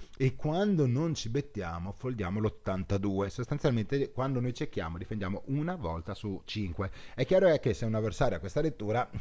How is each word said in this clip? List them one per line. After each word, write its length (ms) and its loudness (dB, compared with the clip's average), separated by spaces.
e 180 4
quando 520 4
non 280 2
ci 140 -6
bettiamo, 640 -4
foldiamo 480 -2
l'ottantadue. 880 0
Sostanzialmente, 840 0
quando 280 0
noi 140 0
cerchiamo, 440 -4
difendiamo 480 -4
una 300 -2
volta 380 -6
su 300 -6
cinque. 460 -4
È 100 0
chiaro 240 6
è 120 6
che 140 2
se 100 -4
un 100 0
avversario 420 2
ha 40 -6
questa 200 -2
lettura, 480 0